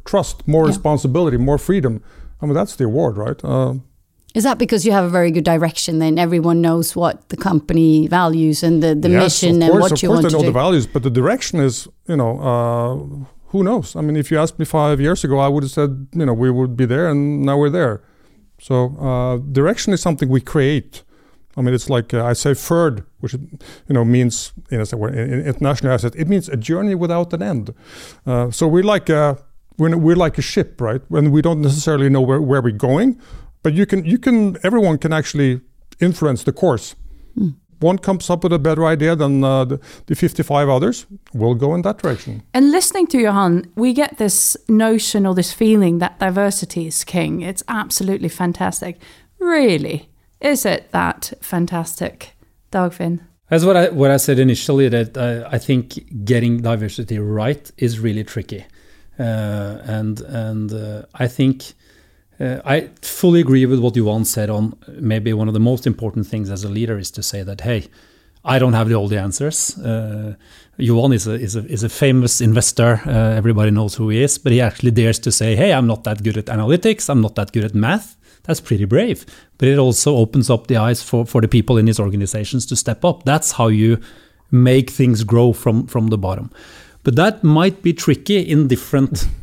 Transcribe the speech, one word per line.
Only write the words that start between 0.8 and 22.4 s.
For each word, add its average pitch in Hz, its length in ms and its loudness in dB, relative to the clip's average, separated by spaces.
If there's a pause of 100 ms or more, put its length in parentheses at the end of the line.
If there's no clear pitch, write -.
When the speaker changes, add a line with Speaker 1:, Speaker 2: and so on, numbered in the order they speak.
Speaker 1:
more 135 200 2
freedom. 135 460 0 (360)
I 151 60 -8
mean, 147 80 0
that's 190 220 -2
the 139 80 -4
award, 117 340 -2
right? 113 260 -6
Uh, 131 300 0 (600)
Speaker 2:
Is 214 80 0
that 262 160 0
because 208 260 0
you 214 80 4
have 196 120 4
a 175 40 -2
very 175 220 2
good 160 120 0
direction 165 540 0
then? 160 220 2
Everyone 170 420 2
knows 165 340 0
what 170 340 -2
the - 60 -8
company 160 720 2
values 165 560 0
and 165 200 2
the, 160 100 2
the 151 160 0
Speaker 1:
Yes, 180 140 4
Speaker 2:
mission 175 320 2
Speaker 1:
of 170 80 4
Speaker 2:
and 165 80 6
Speaker 1:
course, 180 100 6
Speaker 2:
what 170 120 2
Speaker 1:
of 147 100 0
Speaker 2:
you 175 60 0
Speaker 1:
course 165 80 4
Speaker 2:
want 160 60 4
Speaker 1:
they 165 60 2
Speaker 2:
to 156 60 2
Speaker 1:
know 151 60 2
Speaker 2:
do? 127 120 2
Speaker 1:
the 120 60 0
values, 147 260 2
but - 160 -4
the 135 80 -2
direction 160 500 0
is, 135 280 -2 (200)
you 170 80 -2
know, 127 240 -2
uh, 127 840 -4 (280)
who 196 120 0
knows? 196 320 -2
I 160 60 -6
mean, 151 140 -2
if 147 140 -4
you 160 80 0
asked 160 220 -2
me 160 60 -2
five 147 360 0
years 160 220 0
ago, 139 160 0
I 139 80 2
would 143 160 0
have 135 80 -6
said, 147 180 0 (240)
you 165 140 -2
know, 120 80 0
we 127 160 2
would 127 240 -2
be 127 100 2
there 143 240 0
and 143 320 0
now 139 160 2
we're 147 140 2
there. 139 320 -2 (560)
So, - 160 -2 (240)
uh, 127 380 -2 (140)
direction 170 420 2
is 170 80 0
something 147 280 -2
we 131 120 2
create 139 640 -2 (540)
I 139 40 -4
mean, 123 120 0
it's 120 160 -4
like, 120 240 -2
uh, 117 180 -2
I - 20 0
say 139 200 0